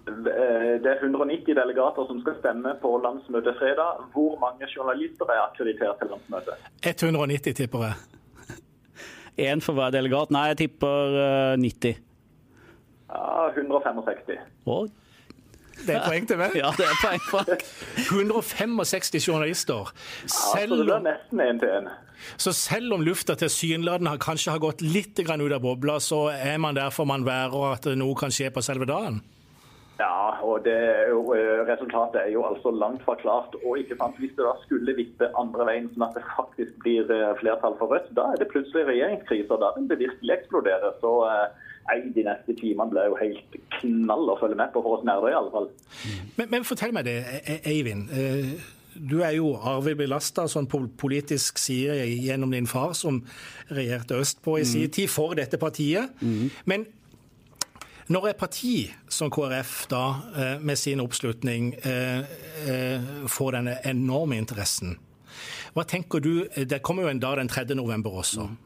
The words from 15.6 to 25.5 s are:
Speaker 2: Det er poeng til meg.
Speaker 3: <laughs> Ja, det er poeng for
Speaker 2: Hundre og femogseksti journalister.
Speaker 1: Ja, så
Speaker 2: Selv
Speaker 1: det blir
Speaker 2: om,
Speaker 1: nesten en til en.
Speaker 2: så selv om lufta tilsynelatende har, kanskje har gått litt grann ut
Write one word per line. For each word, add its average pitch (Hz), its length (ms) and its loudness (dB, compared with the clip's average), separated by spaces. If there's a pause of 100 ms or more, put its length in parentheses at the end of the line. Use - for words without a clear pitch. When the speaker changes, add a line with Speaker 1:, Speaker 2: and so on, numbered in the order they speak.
Speaker 2:
Det 160 100 2
er - 80 0
poeng 170 240 0
til 196 100 2
meg. 190 200 2
Speaker 3:
<laughs> 143 40 4
Ja, 143 140 4
det - 100 4
er 1077 140 4
poeng 180 300 2
for 196 160 2 (680)
Speaker 2:
Hundre 208 300 2
og - 40 -6
femogseksti 196 760 0
journalister. 151 720 0
Speaker 1:
Ja, - 340 -14
så - 300 2
Speaker 2:
Selv 208 200 2
Speaker 1:
det 220 80 4
blir 196 120 4
Speaker 2:
om, 208 100 -2
Speaker 1:
nesten 170 340 -2
en 120 180 4
til 117 100 4
en. 95 200 0 (480)
Speaker 2:
så 185 160 0
selv 226 400 0
om 175 120 2
lufta 170 300 0
tilsynelatende 165 760 0
har, 147 80 -2
kanskje 160 340 -2
har 160 80 0
gått 156 220 0
litt 170 420 0
grann 160 180 0
ut 143 120 2